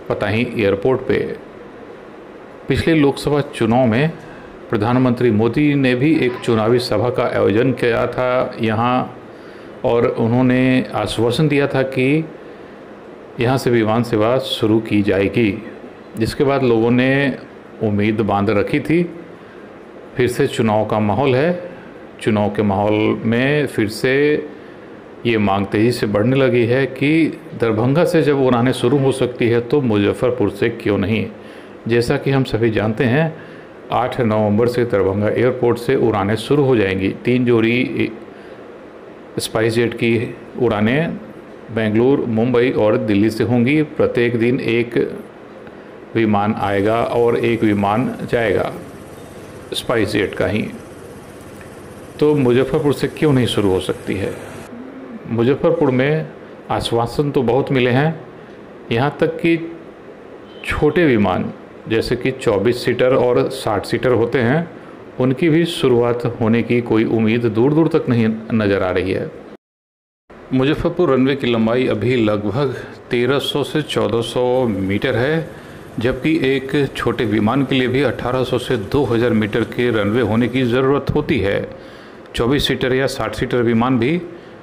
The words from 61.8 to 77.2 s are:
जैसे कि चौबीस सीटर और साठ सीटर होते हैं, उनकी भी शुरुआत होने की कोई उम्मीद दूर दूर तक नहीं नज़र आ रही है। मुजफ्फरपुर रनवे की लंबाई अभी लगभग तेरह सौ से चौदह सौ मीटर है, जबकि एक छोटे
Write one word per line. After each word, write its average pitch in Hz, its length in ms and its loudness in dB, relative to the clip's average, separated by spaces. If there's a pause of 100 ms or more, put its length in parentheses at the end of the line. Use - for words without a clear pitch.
जैसे 113 280 0
कि 131 140 -2
चौबीस 120 540 0
सीटर 127 300 2
और 123 240 2 (120)
साठ 104 360 -4
सीटर 127 260 0
होते 117 260 0
हैं, 143 300 0 (520)
उनकी 135 280 2
भी 165 160 4
शुरुआत 120 600 2 (160)
होने 113 220 2
की 120 180 0
कोई 113 260 2
उम्मीद 113 400 2
दूर 117 280 4
दूर 156 140 6
तक 156 200 0
नहीं 117 200 4 (240)
नज़र 101 300 2
आ 92 80 0
रही 92 220 0
है। - 180 -4 (1200)
मुजफ्फरपुर 156 580 2
रनवे 131 260 4
की 135 100 -2
लंबाई 117 400 2
अभी 117 300 0
लगभग 107 560 0 (380)
तेरह 123 280 2
सौ 139 260 -2
से 156 180 -2
चौदह 110 400 0
सौ 123 420 0
मीटर 104 520 0
है, 156 320 0 (500)
जबकि 131 460 0
एक 135 280 0 (240)
छोटे 120 280 -2